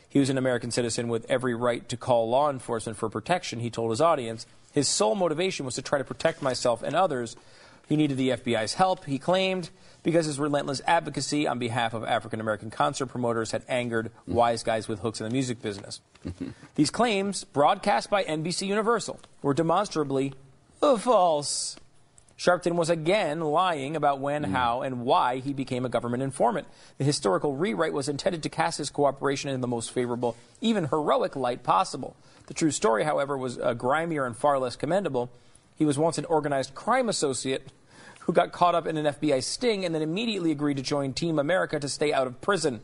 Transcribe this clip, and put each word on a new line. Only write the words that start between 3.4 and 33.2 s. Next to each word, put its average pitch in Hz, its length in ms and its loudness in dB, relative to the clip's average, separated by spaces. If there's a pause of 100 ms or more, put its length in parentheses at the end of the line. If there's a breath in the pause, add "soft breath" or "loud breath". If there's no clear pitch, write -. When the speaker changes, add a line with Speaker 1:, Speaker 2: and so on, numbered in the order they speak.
Speaker 1:
he 117 80 -2
told 113 220 -2
his 110 100 0
audience. 131 440 2 (280 soft breath)
"His 143 160 2
sole 214 260 2
motivation 175 500 0
was 123 100 -6
to 139 60 -6
try 143 180 0
to 131 40 -4
protect - 380 -2
myself 123 420 0
and 139 100 -4
others. 147 440 0 (500 loud breath)
He 151 80 0
needed 147 220 2
the 131 120 2
F 123 140 0
B 117 140 2
I's 110 160 -2
help," 185 320 2
he 135 120 -4
claimed, 185 520 0 (340 loud breath)
"because 165 220 4
his 151 120 -4
relentless 143 480 -2
advocacy 151 600 0
on 127 120 -2
behalf 117 340 -2
of 113 100 -6
African-American 110 680 -2
concert 143 340 -2
promoters 117 460 -2
had 110 180 -4
angered 117 420 -2 (160 loud breath)
wise 117 360 2
guys 113 260 -2
with 107 100 -6
hooks 113 220 -4
in 110 80 -6
the - 40 -6
music 123 280 -2
business." - 400 -8 (240)
<laughs> - 500 -12
These - 160 4
claims, 202 540 0
broadcast 196 640 2
by 202 140 2
N 156 200 -4
B 180 80 -2
C 196 140 -4
Universal, 208 560 0 (200)
were 143 120 2
demonstrably 151 800 0 (480)
false. 185 960 2 (600)
Sharpton 175 360 2
was 170 160 2
again 170 500 0
lying 156 560 0
about 143 240 2
when, 143 260 -2
Speaker 2:
Mm. - 60 -2
Speaker 1:
how, 127 300 0
and 127 240 -4
why 135 320 2
he 135 160 -4
became 127 320 -4
a 123 40 -2
government 120 340 -2
informant. 185 440 -2 (300 loud breath)
The 139 60 -2
historical 147 520 2
rewrite 165 380 -2
was 143 160 -2
intended 156 320 -2
to 151 80 -4
cast 165 300 -2
his 143 100 -6
cooperation 139 600 0
in 131 100 -2
the 123 60 -2
most 120 240 -4
favorable, 120 440 -2 (240 loud breath)
even 214 260 2
heroic 170 500 0
light 123 260 -2
possible. 165 540 0 (320 loud breath)
The - 80 -14
true 160 160 2
story, 214 320 2
however, 143 340 0